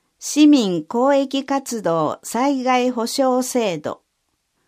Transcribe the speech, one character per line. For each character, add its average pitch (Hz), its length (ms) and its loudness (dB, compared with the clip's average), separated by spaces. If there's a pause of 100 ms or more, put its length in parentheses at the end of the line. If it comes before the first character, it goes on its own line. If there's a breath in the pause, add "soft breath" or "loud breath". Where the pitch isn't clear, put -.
(180)
市 - 300 4
民 202 360 4
公 254 300 0
益 269 320 -2
活 269 380 -6
動 165 400 0
災 262 400 -2
害 254 260 0
保 247 160 -4
障 254 380 0
制 226 340 -2
度。 - 240 -10 (680)